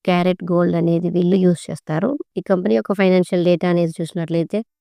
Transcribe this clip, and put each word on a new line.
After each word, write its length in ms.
క్యారెట్ 400
గోల్డ్ 320
అనేది 340
వీళ్ళు 260
యూజ్ 260
చేస్తారు. 460
ఈ 120
కంపెనీ 280
యొక్క 220
ఫైనాన్షియల్ 480
డేటా 240
అనేది 260
చూసినట్లయితే 600